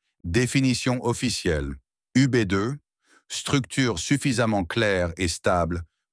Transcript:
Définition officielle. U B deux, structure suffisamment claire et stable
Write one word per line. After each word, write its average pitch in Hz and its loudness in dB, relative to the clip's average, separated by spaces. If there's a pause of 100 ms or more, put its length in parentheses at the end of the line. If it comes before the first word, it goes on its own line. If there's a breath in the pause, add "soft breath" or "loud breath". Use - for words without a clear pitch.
(240)
Définition 127 0
officielle. 82 -2 (400)
U 131 6
B 123 2
deux, 107 0 (500 soft breath)
structure 127 -2
suffisamment 113 0
claire 95 0
et 92 0
stable 87 -2 (300)